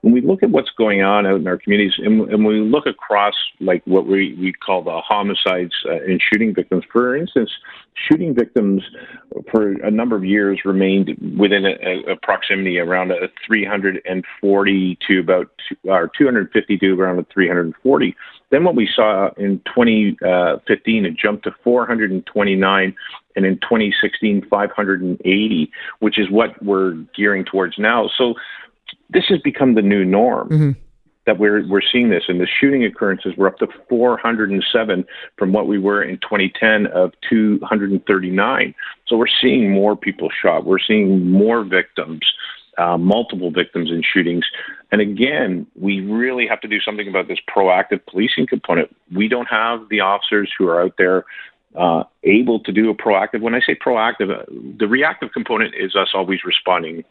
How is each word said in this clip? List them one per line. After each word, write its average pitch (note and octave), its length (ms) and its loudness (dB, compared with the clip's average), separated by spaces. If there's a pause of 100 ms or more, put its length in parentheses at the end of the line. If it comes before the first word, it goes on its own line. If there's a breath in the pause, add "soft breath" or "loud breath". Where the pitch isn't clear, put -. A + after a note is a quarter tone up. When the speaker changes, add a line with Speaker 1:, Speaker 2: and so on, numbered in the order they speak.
Speaker 1:
When A#2 120 6
we B2 80 4
look F#3 220 2
at A#2 80 2
what's - 260 0
going G#2 240 2
on G2+ 240 4
out F#2+ 140 2
in D#2+ 80 -4
our F2+ 100 -2
communities, G2+ 400 2
and, G#2+ 320 2
and G#2+ 160 2
we G#2+ 140 2
look A#2 260 2
across, G#2 480 0 (260)
like, F#2 260 0
what F#2 200 2
we, F#2+ 300 0
we F2+ 180 -4
call F#2 300 -4
the E2 180 -6
homicides, F#2+ 720 -2 (160)
uh, E2 40 -2
and E2+ 280 -2
shooting G#2+ 320 0
victims, F2+ 380 -2
for B2 240 2
instance, C#3+ 340 -2 (460 loud breath)
shooting D#3+ 400 0
victims G#2 480 0 (680 loud breath)
for G#2+ 200 2
a - 180 -4
number A2+ 260 0
of F#2+ 80 -4
years G2 400 2
remained F#2+ 520 2 (240)
within G2 260 2
a, F#2+ 60 2 (100)
a, F#2 320 -4
a - 40 -2
proximity F#2+ 600 -2
around F#2 340 0
a F2+ 180 -4 (180)
three G#2+ 180 0
hundred G2 400 -2
and F#2 180 -4 (180)
forty G2 560 2 (100)
to F#2+ 120 2
about F2 300 0 (200)
two, - 60 -10 (140)
or F2 280 0
two D3 80 4
hundred A#2 260 0
fifty G#2 260 0
to F#2+ 220 2
around F#2 200 0
a E2 140 -6
three F#2 140 2
hundred F2 340 0
forty. - 340 2 (360 loud breath)
Then D#3 120 4
what F3+ 120 2
we A2 200 2
saw G#2 420 2
in G2 220 -2 (140)
twenty, A2 500 2
uh, F2+ 340 2 (100)
fifteen, A2 380 0
it E2 120 -4
jumped G#2 280 -2
to G2 180 -6
four A#2+ 240 2
hundred A2+ 240 -2
and F#2 160 -4
twenty-nine, G2 680 2 (400 loud breath)
and F#2+ 100 2
in F#2+ 140 0
twenty A2 400 0
sixteen, G2+ 500 -2
five G2+ 220 0
hundred F#2+ 300 -2
and F2+ 240 -4
eighty, G2 460 0 (280 loud breath)
which G#2+ 200 0
is F#2 100 0
what G#2+ 340 0
we're F#2+ 280 0 (240)
gearing G2+ 280 0
towards F#2 360 -2
now. A2 380 0
So A#2+ 180 0 (720 loud breath)
this F3+ 200 -2
has F3+ 100 2
become C3+ 360 0
the A2 60 4
new G2+ 240 2
norm. G#2+ 440 0
Speaker 2:
Mm-hmm. D3+ 220 2 (540)
Speaker 1:
That G2+ 140 2
we're, G#2 280 2
we're G2 140 2
seeing B2 300 2
this, - 160 0
and F2+ 120 -2
the F2+ 60 0 (140)
shooting C#3 260 2
occurrences F#2+ 500 -4
were F#2+ 120 2
up - 100 0
to A2+ 100 0 (220)
four A#2+ 260 2
hundred A2 360 -2
and G2 200 0
seven G#2+ 320 0 (360 loud breath)
from F#2+ 140 2
what G#2 120 2
we G#2 140 0
were G2+ 240 0
in F2 160 -6
twenty G2 400 -2
ten G#2+ 260 2
of F2+ 280 0 (140)
two G#2+ 360 2
hundred G2+ 420 0
thirty-nine. F#2+ 720 0 (320 loud breath)
So A#2 100 2
we're A#2 80 2 (160)
seeing B2+ 300 2
more G2 240 2
people F2+ 340 -6
shot. - 360 0
We're F#2+ 120 2
seeing F#2+ 540 2
more A2 320 4
victims, F2 580 -4 (560 loud breath)
uh, F2 220 0
multiple F#2 500 0
victims E2+ 400 -4
in E2+ 140 -4
shootings. E2+ 420 0 (460 loud breath)
And G#2+ 100 2
again, G#2 640 -2 (100)
we G2 260 -2
really A#2 440 -2
have G#2+ 160 -8
to A2 60 -12
do G#2+ 120 -4
something G#2 280 -6
about F#2 200 -4
this F2+ 120 -8 (100)
proactive F#2+ 580 2
policing F#2+ 380 -2
component. - 500 -2 (160)
We G2 160 0
don't A#2+ 220 -4
have A2+ 400 -2
the G#2 120 0
officers G2+ 540 0
who F#2+ 120 2
are E2+ 120 2
out F2+ 200 0
there, F#2 260 2 (500 loud breath)
uh, E2+ 280 2 (200)
able A2+ 360 4
to - 120 -8
do G#2+ 200 2
a - 40 -2
proactive. G#2+ 460 0
When A#2 140 -2
I B2+ 60 0
say - 120 0
proactive, A2+ 580 -2
uh, - 120 -6 (340)
the G#2+ 100 0
reactive C#3 460 -2
component A2 400 -2
is F#2+ 220 -6
us F#2+ 180 2
always F#2+ 320 -2
responding E2 640 -2